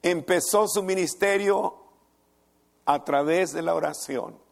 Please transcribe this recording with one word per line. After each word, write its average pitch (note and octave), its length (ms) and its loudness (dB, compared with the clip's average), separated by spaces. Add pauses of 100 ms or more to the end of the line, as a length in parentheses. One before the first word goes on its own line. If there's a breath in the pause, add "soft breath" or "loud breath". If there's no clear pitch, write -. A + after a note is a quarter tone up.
empezó F3+ 640 2
su G#3 140 -2
ministerio F#3+ 920 0 (1080)
a C#3+ 180 0
través D3+ 500 0
de E3 100 -6
la E3 120 0
oración. D3+ 640 -6 (140)